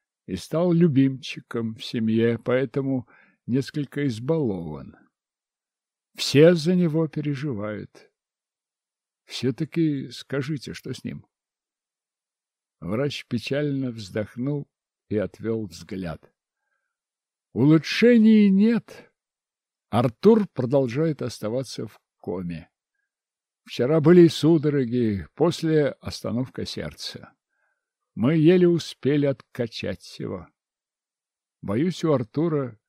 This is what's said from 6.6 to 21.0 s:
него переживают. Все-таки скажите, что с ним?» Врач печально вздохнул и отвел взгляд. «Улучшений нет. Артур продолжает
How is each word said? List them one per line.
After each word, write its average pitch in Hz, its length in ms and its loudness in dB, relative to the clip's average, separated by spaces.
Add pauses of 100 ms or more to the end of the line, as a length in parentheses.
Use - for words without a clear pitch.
него 165 340 0
переживают. 127 1040 -8 (1120)
Все-таки 143 880 -4
скажите, 131 640 -8
что - 180 -14
с - 120 -14
ним?» 73 200 -12 (1600)
Врач 117 460 -6
печально 135 640 -4
вздохнул 113 800 -8 (400)
и 101 80 -2
отвел 107 500 -4
взгляд. 85 640 -12 (1200)
«Улучшений 208 960 6
нет. 208 600 0 (800)
Артур 196 600 4
продолжает 135 720 -2